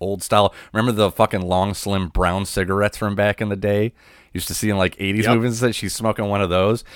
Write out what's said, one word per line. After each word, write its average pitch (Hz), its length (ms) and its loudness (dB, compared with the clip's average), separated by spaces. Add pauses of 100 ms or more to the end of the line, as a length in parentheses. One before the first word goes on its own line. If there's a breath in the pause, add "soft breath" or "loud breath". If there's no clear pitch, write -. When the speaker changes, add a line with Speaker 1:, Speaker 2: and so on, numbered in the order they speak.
Speaker 1:
old 95 200 -6
style. 104 320 4 (200 loud breath)
Remember 117 180 2
the 104 180 2
fucking 107 320 2
long, 92 320 0
slim 95 360 -4
brown 92 360 0
cigarettes 98 520 0
from 101 180 -2
back 104 240 2
in 110 80 -2
the 101 80 -2
day? 101 380 0 (400 soft breath)
Used 90 160 -6
to 92 40 -6
see 107 160 -2
in, 101 80 2
like, 92 220 0
eighties 98 240 0
Speaker 2:
Yep. 117 120 4
Speaker 1:
movies 117 280 -2
and 123 80 2
such. - 80 -6
She's 98 160 -6
smoking 110 300 -2
one 101 160 0
of 92 80 0
those. 95 340 2 (120)